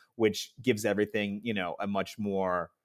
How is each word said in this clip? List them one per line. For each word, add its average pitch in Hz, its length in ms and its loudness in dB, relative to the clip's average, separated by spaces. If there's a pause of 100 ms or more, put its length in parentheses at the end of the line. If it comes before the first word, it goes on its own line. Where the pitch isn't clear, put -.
(160)
which 110 360 2 (100)
gives 107 220 2
everything, 104 580 0
you 117 120 -4
know, 90 260 -4
a 104 80 -4
much 98 320 -2
more, 95 500 0 (160)